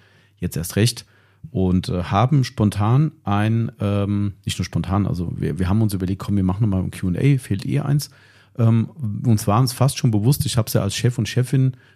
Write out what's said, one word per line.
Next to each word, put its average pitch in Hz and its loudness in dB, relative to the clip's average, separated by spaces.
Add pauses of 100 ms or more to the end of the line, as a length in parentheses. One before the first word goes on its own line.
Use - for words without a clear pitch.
(380)
jetzt - -6
erst 82 -8
recht. 107 0 (460)
Und, 92 0
äh, 87 -4
haben 127 2
spontan 113 2 (100)
ein, 110 0
ähm, 101 -2 (120)
nicht - -6
nur 92 -2
spontan, 90 -2
also 85 -4
wir, 80 -4
wir 90 0
haben 107 2
uns 107 0
überlegt, 92 -4
komm, 98 -4
wir 98 2
machen 95 0
nochmal 95 0
ein 92 -4
Q - -6
and 87 -2
A, 139 2
fehlt - -4
eh 135 -2
eins. 143 -2 (480)
Ähm, 113 2 (380)
uns 110 2
war 107 4
uns 131 2
fast 131 0
schon 123 2
bewusst, 107 2
ich 113 -2
hab's - 0
ja 107 2
als 98 -2
Chef - 0
und 107 -2
Chefin, 131 0 (200)